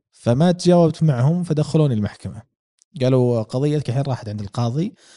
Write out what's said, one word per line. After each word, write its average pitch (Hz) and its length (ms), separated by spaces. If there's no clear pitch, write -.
فما 143 400
تجاوبت 175 520
معهم، 156 400
فدخلوني 151 500
المحكمة. 104 500
قالوا: 123 420
"قضيتك 143 460
الحين 123 120
راحت 127 280
عند 104 120
القاضي، 120 540